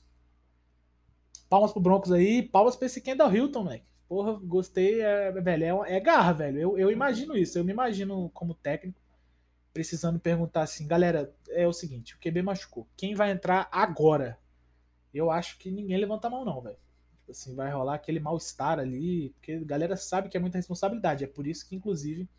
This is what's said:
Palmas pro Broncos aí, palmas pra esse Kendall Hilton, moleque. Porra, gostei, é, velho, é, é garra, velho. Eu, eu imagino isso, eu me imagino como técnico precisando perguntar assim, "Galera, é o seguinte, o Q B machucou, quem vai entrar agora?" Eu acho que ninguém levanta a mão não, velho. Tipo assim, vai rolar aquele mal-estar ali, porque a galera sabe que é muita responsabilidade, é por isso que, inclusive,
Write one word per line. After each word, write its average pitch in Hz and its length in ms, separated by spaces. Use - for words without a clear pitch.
Palmas 202 240
pro 208 80
Broncos 185 320
aí, 196 300
palmas 233 340
pra 254 120
esse 247 120
Kendall 262 320
Hilton, 240 340
moleque. - 200
Porra, 202 340
gostei, 185 600
é, 202 320
velho, 175 520
é, 190 120
é - 20
garra, 226 340
velho. 147 260
Eu, 185 200
eu 190 100
imagino 254 480
isso, 175 220
eu 170 40
me 180 80
imagino 196 600
como 170 240
técnico 160 440
precisando 165 480
perguntar 170 440
assim, 156 240
"Galera, 165 440
é 175 180
o 175 40
seguinte, 131 440
o - 40
Q 165 120
B 175 100
machucou, 185 460
quem 196 160
vai 202 160
entrar 190 420
agora?" 151 680
Eu 156 160
acho 170 300
que 185 100
ninguém 190 280
levanta 208 280
a 233 60
mão 254 120
não, 156 160
velho. 110 180
Tipo - 140
assim, 127 200
vai 135 180
rolar 139 220
aquele 156 260
mal-estar 156 600
ali, 143 500
porque - 220
a 160 120
galera 156 320
sabe 180 320
que - 80
é 180 40
muita 180 180
responsabilidade, 180 640
é 135 40
por 143 180
isso 160 240
que, 185 60
inclusive, 180 520